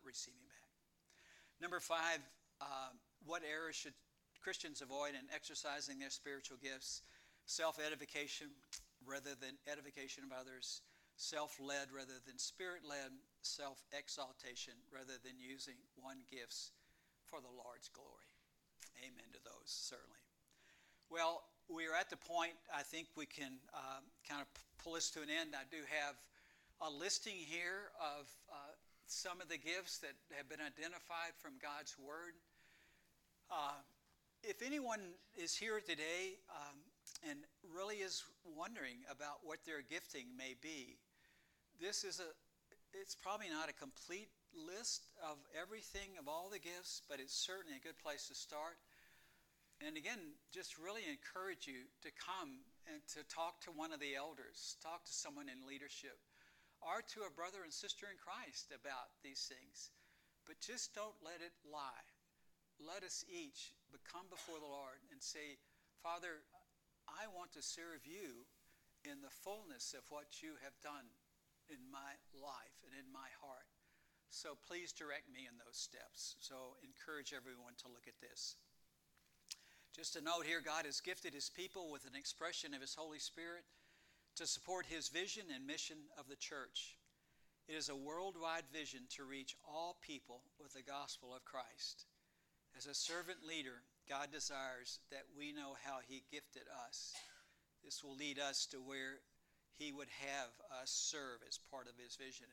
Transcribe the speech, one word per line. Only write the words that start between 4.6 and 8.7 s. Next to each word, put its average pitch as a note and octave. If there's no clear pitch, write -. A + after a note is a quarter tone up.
avoid C#3
in C3
exercising C#3+
their C3+
spiritual C#3
gifts? C3+
Self-edification D3+